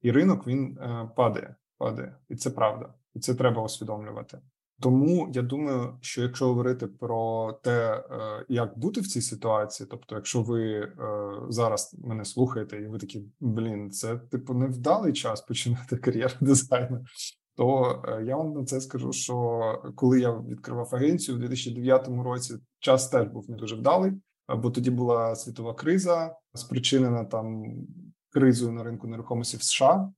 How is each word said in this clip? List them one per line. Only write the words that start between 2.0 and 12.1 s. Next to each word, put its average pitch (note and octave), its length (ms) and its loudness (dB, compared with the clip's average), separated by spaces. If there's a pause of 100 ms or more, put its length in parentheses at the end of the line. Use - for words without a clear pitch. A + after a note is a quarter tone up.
І A#2+ 60 -8
це B2 140 -4
правда. A2+ 440 -2 (220)
І A#2 40 -8
це A#2+ 160 0
треба A#2 280 2
усвідомлювати. G#2+ 760 -10 (420)
Тому D3+ 520 6
я B2 80 0
думаю, B2 600 -2
що - 200 -6
якщо B2 240 0
говорити B2 420 2
про A2+ 640 -4 (100)
те, A#2 480 0
е, A2 380 -8
як A#2 280 -2
бути F#3+ 240 -2
в F#2+ 60 -6
цій A#2 140 -4
ситуації, G#2+ 720 -2
тобто G#2 240 -14
якщо A2 260 -2
ви, A2+ 320 0
е, G#2 200 -6 (560)
зараз A2 540 -2
мене A2 220 -8